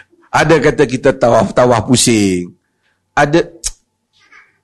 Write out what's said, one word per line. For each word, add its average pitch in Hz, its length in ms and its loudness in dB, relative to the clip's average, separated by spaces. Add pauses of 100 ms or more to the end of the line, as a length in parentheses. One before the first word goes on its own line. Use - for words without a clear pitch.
(300)
Ada 156 320 2
kata 147 240 0
kita 127 320 -2
tawaf-tawaf 117 720 0
pusing. 101 640 0 (640)
Ada, 147 320 0 (1160)